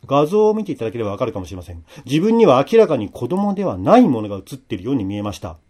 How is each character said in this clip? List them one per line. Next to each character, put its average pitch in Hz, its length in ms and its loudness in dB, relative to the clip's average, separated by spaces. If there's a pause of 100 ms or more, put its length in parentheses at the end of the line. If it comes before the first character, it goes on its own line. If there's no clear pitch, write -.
画 143 180 2
像 214 240 2
を 214 60 0
見 214 100 -6
て 165 60 -8
い 135 60 -8
た - 80 -8
だ 113 60 -6
け 120 60 -10
れ 117 60 -4
ば 104 80 -4
わ 101 60 -8
か 127 80 -2
る 113 80 -6
か 101 60 -8
も 90 60 -10
し 80 60 -14
れ 95 60 -12
ま 87 60 -14
せ 87 100 -16
ん。 82 100 -16 (220)
自 139 140 0
分 226 180 2
に 226 80 6
は 139 240 6
明 220 100 6
ら 214 80 6
か 156 100 -2
に 104 120 -6
子 - 180 -8
供 196 260 -2
で 196 120 -6
は 117 120 -4
な 135 220 4
い 247 80 6
も 120 160 -2
の 104 60 -10
が 101 80 -8
写 95 180 -14
っ - 20 -16
て - 180 -10
い 92 40 -8
る 82 40 -16
よ 120 80 -6
う 143 40 -2
に 113 80 -2
見 98 120 -6
え 104 60 -6
ま 104 100 -6
し - 80 -12
た。 82 180 -12 (120)